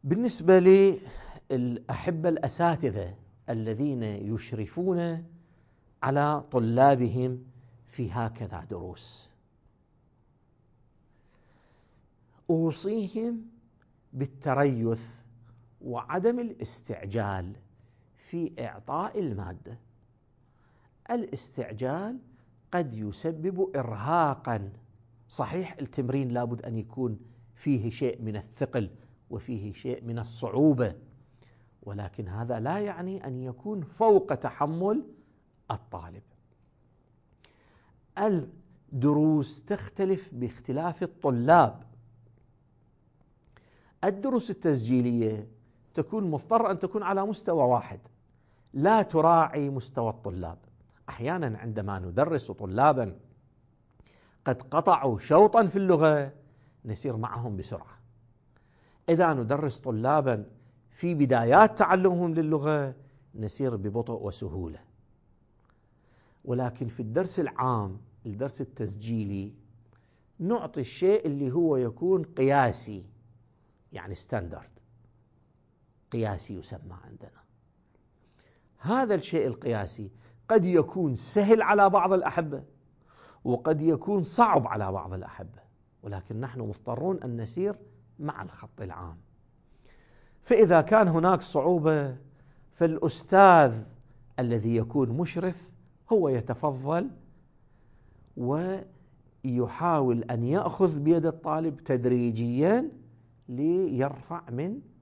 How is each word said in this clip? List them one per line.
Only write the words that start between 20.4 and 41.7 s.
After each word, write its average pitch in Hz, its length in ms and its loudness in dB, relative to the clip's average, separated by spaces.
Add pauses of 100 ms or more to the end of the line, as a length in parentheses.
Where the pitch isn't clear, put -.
الاستعجال 156 1040 -6 (540)
قد 156 220 -2
يسبب 160 840 -4
إرهاقًا، 123 960 -2 (600)
صحيح 165 520 -6
التمرين 131 480 -4
لابد 120 320 -4
أن 117 140 -8
يكون 110 440 -6 (360)
فيه 120 340 -2
شيء 120 320 -4
من 110 140 -6
الثقل 107 540 -6 (400)
وفيه 107 440 -10
شيء - 300 -10
من 117 160 -6
الصعوبة، 123 760 0 (880)
ولكن 101 440 -10
هذا 117 320 -6
لا 156 200 -4
يعني 185 480 -8
أن 127 120 -10
يكون 147 420 -10
فوق 202 540 4
تحمل 170 680 -2 (680)
الطالب. 92 520 -12 (1900)
الدروس 151 1500 0
تختلف 190 680 -4
باختلاف 160 720 -6
الطلاب. 139 800 4 (2250)